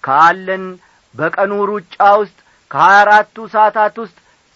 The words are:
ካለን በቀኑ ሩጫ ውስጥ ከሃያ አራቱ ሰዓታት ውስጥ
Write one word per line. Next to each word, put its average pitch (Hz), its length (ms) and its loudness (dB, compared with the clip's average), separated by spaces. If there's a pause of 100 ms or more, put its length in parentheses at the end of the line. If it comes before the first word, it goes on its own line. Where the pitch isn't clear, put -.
ካለን 185 600 0 (520)
በቀኑ 196 380 -4 (120)
ሩጫ 202 300 -10 (200)
ውስጥ 208 220 -4 (340)
ከሃያ 175 280 4
አራቱ 208 360 2 (120)
ሰዓታት 214 500 0
ውስጥ 220 200 -16 (380)